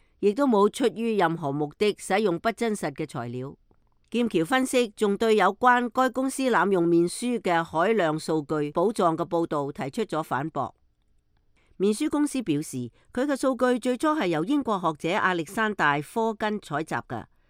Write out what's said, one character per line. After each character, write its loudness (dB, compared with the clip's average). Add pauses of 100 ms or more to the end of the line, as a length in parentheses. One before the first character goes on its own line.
(200)
亦 2
都 2
冇 4
出 -2
於 -2
任 2
何 -6
目 -4
的 0
使 -2
用 0
不 -2
真 -2
實 -6
嘅 -8
材 -8
料。 -10 (560)
劍 0
橋 2
分 0
析 2
仲 2
對 2
有 4
關 2
該 0
公 -4
司 -6
濫 4
用 4
面 4
書 -4
嘅 0
海 0
量 0
數 -2
據 -2
寶 2
藏 2
嘅 -2
報 0
導 -4
提 -8
出 -4
咗 -4
反 -4
駁。 -6 (1040)
面 2
書 -2
公 2
司 -4
表 -2
示， -8 (240)
佢 0
嘅 0
數 2
據 2
最 -2
初 -2
係 0
由 0
英 0
國 -2
學 0
者 -2
亞 2
歷 -4
山 -2
大· 2
科 -4
根 -4
採 -6
集 -8
嘅。 -8 (260)